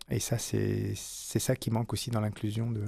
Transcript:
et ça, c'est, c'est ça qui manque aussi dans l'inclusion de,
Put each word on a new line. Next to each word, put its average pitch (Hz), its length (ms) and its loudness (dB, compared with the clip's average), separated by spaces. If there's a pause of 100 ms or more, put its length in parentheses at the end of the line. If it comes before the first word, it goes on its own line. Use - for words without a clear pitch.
et 110 120 0
ça, - 180 0
c'est, 104 560 2
c'est - 460 -4
ça 131 160 2
qui - 160 -2
manque 113 200 0
aussi 110 180 -2
dans 113 100 2
l'inclusion 107 500 0
de, 107 180 0